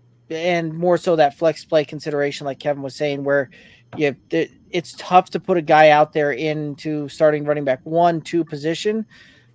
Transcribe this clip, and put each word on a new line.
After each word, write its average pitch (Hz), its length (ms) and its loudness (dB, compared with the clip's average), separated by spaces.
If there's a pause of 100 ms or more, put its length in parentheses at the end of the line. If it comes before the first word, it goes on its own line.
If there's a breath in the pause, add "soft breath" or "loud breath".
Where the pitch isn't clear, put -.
(300)
and 165 440 -2
more 170 240 2
so 170 180 0
that 147 240 2
flex 160 260 0
play 156 200 0
consideration, 143 600 -6
like 135 140 -8
Kevin 143 240 -4
was 135 120 -10
saying, 143 280 -4
where 139 260 0 (480 soft breath)
you, 147 180 0 (140)
it, 160 220 -2 (200)
it's 175 260 -6
tough 180 340 2
to 180 80 -4
put 180 180 -2
a 170 40 -2
guy 156 280 6
out 151 220 4
there 147 220 0
into 151 720 -6
starting 151 380 2
running 147 180 -2
back 131 200 -2
one, 165 360 2
two 165 240 -4
position 160 640 -4 (500 soft breath)